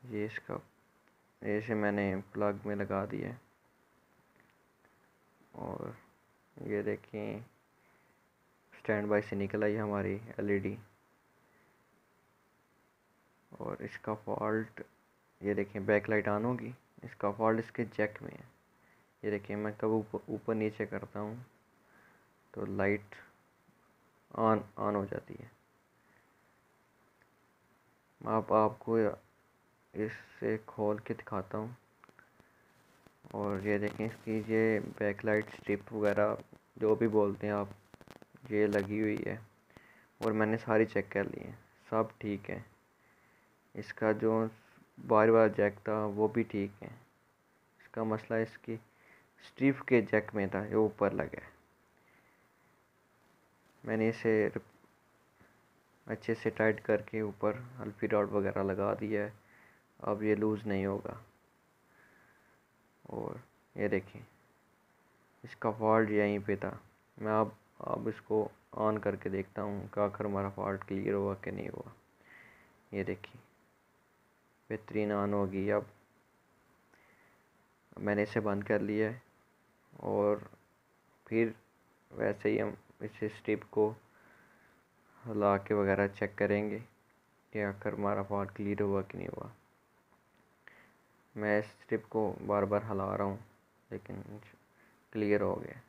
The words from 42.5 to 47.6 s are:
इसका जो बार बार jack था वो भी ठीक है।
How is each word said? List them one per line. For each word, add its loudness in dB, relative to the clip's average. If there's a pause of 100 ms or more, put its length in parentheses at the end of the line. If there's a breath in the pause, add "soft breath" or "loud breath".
इसका -2
जो 2 (480)
बार 6
बार 8
jack 0
था -2
वो 2
भी 2
ठीक -4
है। -12 (880)